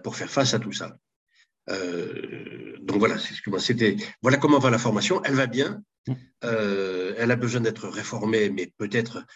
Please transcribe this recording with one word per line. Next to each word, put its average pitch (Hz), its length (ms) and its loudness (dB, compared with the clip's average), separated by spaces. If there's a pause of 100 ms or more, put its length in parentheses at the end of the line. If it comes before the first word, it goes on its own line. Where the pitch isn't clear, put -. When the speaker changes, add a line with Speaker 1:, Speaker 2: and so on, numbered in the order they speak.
Speaker 1:
pour 117 120 -6
faire - 160 -8
face 131 240 4
à 107 40 0
tout 104 120 -6
ça. - 260 -10 (720)
Euh, - 1120 -8
donc - 160 0
voilà, 107 220 4
c'est - 160 -8
ce - 80 -12
que 104 80 -6
moi, 95 80 0
c'était, 113 360 2 (280)
voilà 127 140 6
comment 147 200 6
va 131 140 4
la 110 80 4
formation. 113 440 2
Elle 139 120 0
va 131 100 4
bien. 135 380 -2 (240)
Speaker 2:
Mm. 135 60 -2 (320)
Speaker 1:
Euh, 98 720 -2
elle 117 140 2
a 123 40 4
besoin 120 260 0
d'être 110 260 -2
réformée, 104 600 0
mais 92 280 -4
peut-être 110 460 -2 (120)